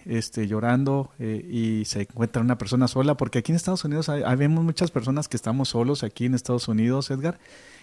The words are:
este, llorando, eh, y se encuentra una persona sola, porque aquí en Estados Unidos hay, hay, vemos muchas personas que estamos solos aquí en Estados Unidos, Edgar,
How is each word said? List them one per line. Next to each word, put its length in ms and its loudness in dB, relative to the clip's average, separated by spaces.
este, 420 -4
llorando, 680 0
eh, 320 -4
y 360 -2
se 160 -4
encuentra 420 -2
una 160 2
persona 280 2
sola, 300 2
porque 220 0
aquí 120 -2
en 40 4
Estados 280 -2
Unidos 260 -2
hay, 140 -2
hay, 120 2
vemos 280 4
muchas 280 0
personas 360 -2
que 80 -4
estamos 340 -2
solos 340 0
aquí 240 -4
en 80 2
Estados 320 -2
Unidos, 420 2
Edgar, 300 -4